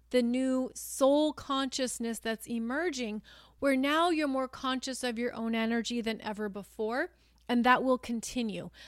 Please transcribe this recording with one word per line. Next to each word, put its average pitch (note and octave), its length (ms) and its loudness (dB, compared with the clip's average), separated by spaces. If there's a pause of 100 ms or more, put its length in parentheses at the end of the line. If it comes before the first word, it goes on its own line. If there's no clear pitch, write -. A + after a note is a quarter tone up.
(100)
the B3 120 6
new B3+ 520 0
soul D4 580 4
consciousness B3+ 840 -4
that's A3+ 300 -6
emerging, A#3+ 720 -4 (380)
where C4+ 160 4
now D4+ 340 4
you're D#4 160 2
more C4 220 -2
conscious C4 560 -6
of A#3 160 -2
your A#3+ 160 -2
own A3+ 180 -2
energy A3+ 460 0
than A3 200 -2
ever G#3+ 280 -6
before. A3 640 -4 (380)
And A#3+ 140 4
that B3 220 6
will B3+ 140 4
continue. A3 720 -6 (180)